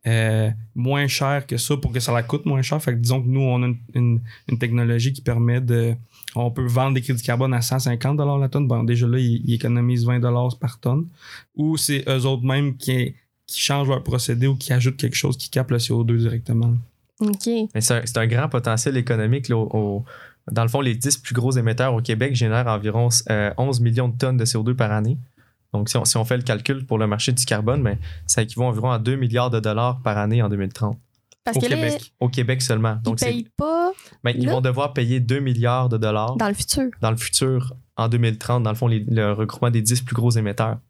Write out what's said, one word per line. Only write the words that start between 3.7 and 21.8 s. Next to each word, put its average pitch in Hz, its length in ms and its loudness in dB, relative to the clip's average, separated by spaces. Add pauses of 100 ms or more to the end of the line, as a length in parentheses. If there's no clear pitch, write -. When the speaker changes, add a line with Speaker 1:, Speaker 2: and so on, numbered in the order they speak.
Speaker 1:
une, 120 280 2 (260)
une 123 100 0
technologie 120 540 0
qui 135 100 -8
permet 120 380 2
de, 117 360 2 (380)
on 120 160 -2
peut 123 160 -4
vendre 131 280 2
des 131 80 0
crédits 120 220 -4
carbone 127 300 0
à 120 80 0
cent 127 180 0
cinquante 127 360 0
dollars 143 220 2
la 135 100 2
tonne. 139 220 0
Bon, 117 160 2
déjà 120 200 2
là, 120 140 2
ils, 117 240 2
ils 120 120 2
économisent 120 500 2
vingt 123 160 2
dollars 120 380 0
par 120 200 -6
tonne. 143 280 -2 (500)
Ou 156 180 0
c'est 143 320 -2
eux 131 180 0
autres 135 200 0
mêmes 135 320 0
qui, 127 380 -2 (320)
qui - 120 -8
changent 139 300 0
leur 131 120 0
procédé 123 460 0
ou 135 80 2
qui - 160 -4
ajoutent 127 240 2
quelque 120 220 -2
chose - 200 0
qui - 120 -12
capte 127 220 0
le 120 80 2
C 117 120 -2
O 117 140 2
deux 117 140 2
directement. 117 540 2 (460)
Speaker 2:
OK. 208 280 0 (280)
Speaker 3:
Mais 110 60 -2
c'est 120 140 2
un, 117 100 0
c'est 120 120 -4
un 113 80 2
grand 120 220 2
potentiel 120 480 0
économique, 120 540 0
là, 117 80 2
au, 107 160 0
au, 104 320 -2 (440)
dans 110 140 0
le 117 60 2
fond, 127 100 0
les 127 160 0
dix 131 220 -2
plus - 180 -10
gros 123 160 2
émetteurs 123 420 2